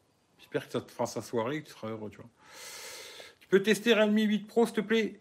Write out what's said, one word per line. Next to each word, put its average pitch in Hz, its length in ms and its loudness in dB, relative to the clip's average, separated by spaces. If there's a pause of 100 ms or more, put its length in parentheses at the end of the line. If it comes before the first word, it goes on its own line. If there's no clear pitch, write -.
(380)
J'espère - 280 -6
que - 60 -14
ça 120 100 -2
te - 80 -20
fera - 160 -4
sa 117 160 -6
soirée 120 340 -2
et 156 60 -8
que 147 60 -20
tu - 40 -20
seras - 160 -12
heureux, 107 220 -8
tu - 80 -20
vois. 120 100 -18 (1080)
Tu - 100 -20
peux 196 140 6
tester 214 320 4
Realme 208 240 4
huit 214 280 2
Pro, 233 200 2
s'il 226 80 -10
te 220 80 2
plaît ? 220 380 0